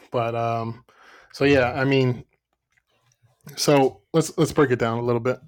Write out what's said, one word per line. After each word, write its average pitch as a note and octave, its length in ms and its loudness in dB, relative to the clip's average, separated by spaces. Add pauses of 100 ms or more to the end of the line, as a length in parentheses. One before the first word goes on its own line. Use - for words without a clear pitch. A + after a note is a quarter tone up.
(120)
But, A#2 220 -4
um, A#2 500 -6 (480)
so, - 120 -4
yeah, C3 280 4
I C3 120 -4
mean, C3 400 0 (1300)
so C#3 440 0 (140)
let's, D#3+ 240 -2
let's D#3 140 0
break C#3 180 2
it A#2+ 80 0
down A#2 200 -2
a A#2 40 -6
little A#2+ 180 -2
bit. B2 280 -4